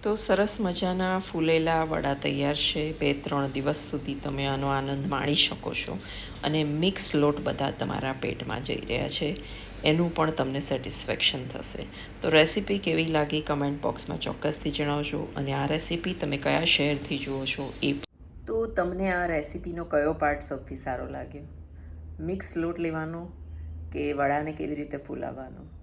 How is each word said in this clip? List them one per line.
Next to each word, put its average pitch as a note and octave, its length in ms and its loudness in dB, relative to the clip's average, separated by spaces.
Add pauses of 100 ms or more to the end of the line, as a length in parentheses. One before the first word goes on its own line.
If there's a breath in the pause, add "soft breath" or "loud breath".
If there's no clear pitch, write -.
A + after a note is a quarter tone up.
તો G#3+ 140 2
સરસ G#3 440 4
મજાના F#3 600 2
ફૂલેલા D#3+ 680 4
વડા D#3 300 0
તૈયાર C#3+ 400 0
છે. D3+ 300 0 (140)
બે D3 140 4
ત્રણ C#3+ 380 0
દિવસ C3+ 380 0
સુધી C#3 260 -4
તમે C#3 320 -2
આનો C#3 240 0
આનંદ C#3 360 0
માણી C#3+ 280 0
શકો - 380 0
છો - 240 -4 (460 loud breath)
અને D#3 200 4
મિક્સ D#3+ 420 2 (100)
લોટ D3 260 6
બધા C#3 300 0
તમારા C3 500 -2
પેટમાં - 420 -2
જઈ - 240 -2
રહ્યા C3+ 300 0
છે D3+ 120 0 (540 loud breath)
એનું E3 320 6
પણ D#3 160 4
તમને C3+ 280 0
સેટિસ્ફેક્શન B2+ 880 0
થશે. - 400 -4 (340 loud breath)
તો - 80 2
રેસીપી D#3+ 500 6
કેવી D#3+ 280 2
લાગી D3+ 340 2
કોમેન્ટ C#3+ 400 0
બોક્સમાં D3 380 -2
ચોક્કસથી D3+ 520 -2
જણાવજો D3 480 0 (160)
અને C#3 180 -2
આ C#3 140 0
રેસીપી E3 460 0
તમે C#3+ 240 -2
કયા C#3+ 280 2
શહેરથી C#3+ 540 2
જુઓ C3+ 260 -2
છો C3 280 -4 (100)
એ. C#3+ 100 2 (520)
તો A3 100 -4 (120)
તમને F#3 460 0
આ F3 140 2
રેસીપીનો E3+ 580 -4
કયો D3+ 280 4
પાર્ટ D3 280 2
સૌથી C3 360 -8
સારો B2 300 -6
લાગ્યો? C#3 380 -10 (720 loud breath)
મિક્સ F#3 360 -4
લોટ E3+ 240 0
લેવાનો E3 420 -2 (720 loud breath)
કે D3 220 -2
વડાને C#3+ 400 2
કેવી D3+ 220 -4
રીતે D3 220 -6
ફૂલાવવાનો? C3 720 -8 (140)